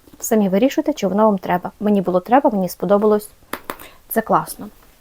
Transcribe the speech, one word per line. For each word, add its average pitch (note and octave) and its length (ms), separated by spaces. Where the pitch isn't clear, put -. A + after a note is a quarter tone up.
Самі G#3+ 280
вирішуйте, C4 440
чи - 140
воно G3 180
вам G3+ 140
треба. - 320
Мені G#3 200
було F3+ 200
треба, C4 300
мені F#3+ 180
сподобалось. G#3 600
Це A3+ 120
класно. G3+ 480